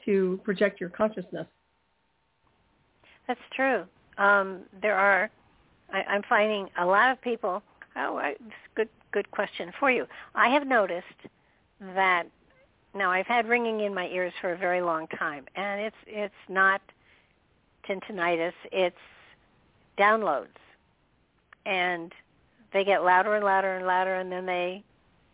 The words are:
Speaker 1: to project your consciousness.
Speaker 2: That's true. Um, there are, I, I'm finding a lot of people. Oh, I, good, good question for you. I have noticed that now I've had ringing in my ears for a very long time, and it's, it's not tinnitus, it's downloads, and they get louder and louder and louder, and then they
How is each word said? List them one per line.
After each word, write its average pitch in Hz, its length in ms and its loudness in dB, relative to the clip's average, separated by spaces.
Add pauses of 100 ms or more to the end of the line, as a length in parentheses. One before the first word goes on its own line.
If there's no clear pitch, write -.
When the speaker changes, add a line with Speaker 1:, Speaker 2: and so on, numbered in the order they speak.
Speaker 1:
to 190 380 2
project 202 360 0
your 180 80 -8
consciousness. 185 580 -4 (1800)
Speaker 2:
That's 247 120 -6 (140)
true. 254 300 0 (340)
Um, 202 420 4 (200)
there 208 160 0
are, 196 340 4 (600)
I, 196 100 -2
I'm 202 260 -2
finding 208 400 2 (100)
a 175 80 0
lot 208 240 6
of 247 100 -4
people. 214 420 -4 (340)
Oh, 254 200 -4
I, - 200 -6 (380)
good, 220 140 -2 (240)
good 202 180 -4
question 180 480 -6
for 277 120 2
you. 208 160 0 (280)
I 220 140 4
have 285 180 2
noticed 190 380 0 (920)
that 185 300 2 (720)
now 196 160 0
I've 185 160 0
had 233 220 0
ringing 233 320 0
in 202 140 -2
my 180 140 -4
ears 180 320 -4
for 180 120 -4
a 170 40 -6
very 180 240 0
long 160 260 -2 (120)
time, 147 260 -6 (120)
and 202 240 -6
it's, 214 160 -8 (100)
it's 214 280 -8 (140)
not 190 320 4 (1080)
tinnitus, 175 640 -4 (200)
it's 185 240 0 (1000)
downloads, 196 480 2 (1200)
and 180 460 -2 (600)
they 196 120 2
get 185 200 2
louder 185 300 4
and 208 100 0
louder 190 320 2
and 185 100 -4
louder, 185 280 2
and 185 160 -4
then 185 160 -6
they 180 360 -4 (520)